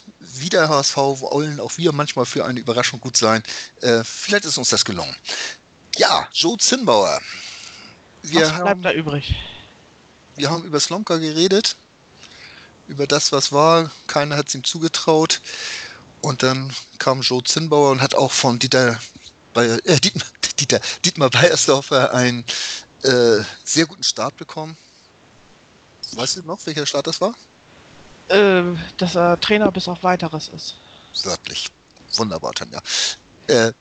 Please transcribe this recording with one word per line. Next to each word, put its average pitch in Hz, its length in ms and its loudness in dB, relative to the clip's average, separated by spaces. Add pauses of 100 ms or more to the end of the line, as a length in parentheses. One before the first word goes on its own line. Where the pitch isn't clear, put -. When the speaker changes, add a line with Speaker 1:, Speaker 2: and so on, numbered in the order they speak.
(200)
Speaker 1:
wie 135 300 -10
der 165 180 4
H 147 140 4
S - 80 0
V 139 320 0
wollen 147 400 -2
auch 117 160 -6
wir 165 160 2
manchmal 143 320 0
für 123 180 -2
eine 123 160 -2
Überraschung 120 400 -2
gut 127 160 -8
sein. 110 280 4 (360)
Äh, 117 240 4
vielleicht 202 400 -2
ist 156 140 -4
uns 131 140 -2
das 104 120 2
gelungen. 90 320 -4 (800)
Ja, - 380 2
Joe 180 240 0
Zinnbauer. 113 640 2 (1000)
Wir 160 180 2
Speaker 2:
Was 156 80 4
bleibt 175 200 0
Speaker 1:
haben, 185 120 0
Speaker 2:
da 180 100 0
übrig? 147 440 -2 (1000)
Speaker 1:
wir 143 140 0
haben 165 160 -2
über 151 160 -2
Slomka 180 340 -2
geredet. 165 600 0 (1120)
Über 143 180 -4
das, 143 240 0
was 139 220 0
war. 160 360 4 (180)
Keiner 147 280 0
hat's 147 180 -2
ihm 131 120 -8
zugetraut. 160 760 0 (840)
Und 135 200 -2
dann 131 280 0 (280)
kam 135 220 0
Joe 127 220 0
Zinnbauer 151 460 2
und 135 100 2
hat 135 140 0
auch 135 180 2
von 120 280 2
Dieter 123 400 2 (560)
Bayer-, 117 300 2
äh, 160 140 4
Dietmar, - 280 -2 (140)
<laughs> - 180 -6
Dieter, 151 200 0 (240)
Dietmar 147 280 0
Beiersdorfer 139 840 2
einen, 123 320 0 (560)
äh, 120 380 6 (240)
sehr 160 240 0
guten - 160 -12
Start 127 340 -4
bekommen. 156 400 -12 (1300)
Weißt 123 260 -4
du 185 60 -12
noch, 160 220 -8
welcher 151 200 -4
Start 143 220 -2
das 160 140 -4
war? 208 120 0 (920)
Speaker 2:
Äh, 190 340 6 (360)
dass 185 180 -2
er 175 260 4
Trainer 208 300 2
bis 180 160 -4
auf 175 160 -6
Weiteres 175 460 -2
ist. - 260 -14 (480)
Speaker 1:
Wörtlich. - 480 -6 (440)
Wunderbar, 90 380 -2
Tanja. - 300 -10 (640)
Äh, 113 340 4